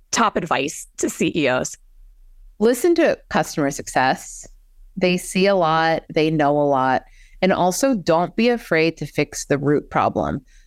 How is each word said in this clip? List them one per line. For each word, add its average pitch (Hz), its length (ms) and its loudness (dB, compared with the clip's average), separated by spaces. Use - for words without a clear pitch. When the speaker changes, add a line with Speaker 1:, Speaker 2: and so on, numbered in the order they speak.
Speaker 1:
top 220 260 0
advice 147 500 -4
to 277 100 -2
C - 260 -2
E 143 140 0
Os? 131 260 -2
Speaker 2:
Listen 254 360 2
to 277 240 2
customer 156 400 -2
success. - 800 -4
They 180 220 2
see 185 300 0
a 196 80 4
lot, 160 480 2
they 160 180 2
know 147 260 2
a 147 60 2
lot, 131 400 2
and 185 100 2
also 185 440 0
don't 170 420 0
be 226 100 2
afraid 165 480 0
to 147 100 -10
fix - 400 -6
the 147 120 0
root 143 320 0
problem. 101 560 -2